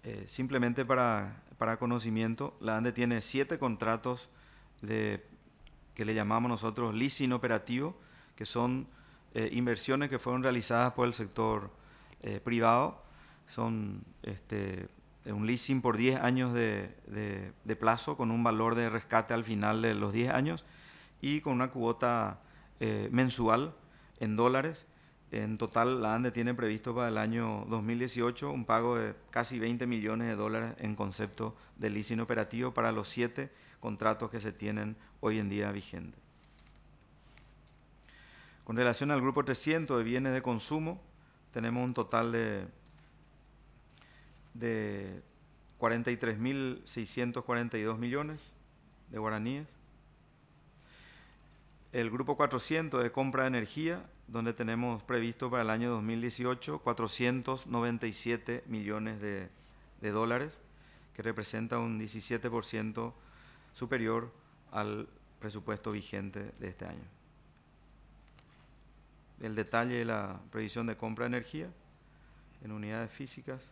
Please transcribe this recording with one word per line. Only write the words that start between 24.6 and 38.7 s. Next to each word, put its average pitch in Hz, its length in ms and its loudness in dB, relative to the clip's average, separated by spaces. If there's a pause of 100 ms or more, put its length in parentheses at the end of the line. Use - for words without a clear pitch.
En 107 260 -2
total, 120 440 2
la 110 120 2
ande 123 160 2
tiene 117 240 0
previsto 113 400 -2
para 120 140 0
el 110 100 0
año 110 520 0
dos 113 120 0
mil 113 160 0
dieciocho 120 540 0
un 127 140 -2
pago 117 320 4
de 107 180 -2 (140)
casi 120 300 -2
veinte 120 280 0
millones 113 400 0
de 113 80 0
dólares 110 440 -2
en 107 140 -2
concepto 104 640 -4 (220)
de 110 120 -2
leasing 107 300 -2
operativo 117 540 -2
para 113 180 4
los 107 160 -2
siete 120 420 -2 (300)
contratos 110 500 0
que 117 120 -6
se 107 100 -4
tienen 107 460 -4 (240)
hoy 110 180 2
en 104 80 0
día 101 240 0
vigentes. 92 480 -10 (2500)
Con 113 100 -4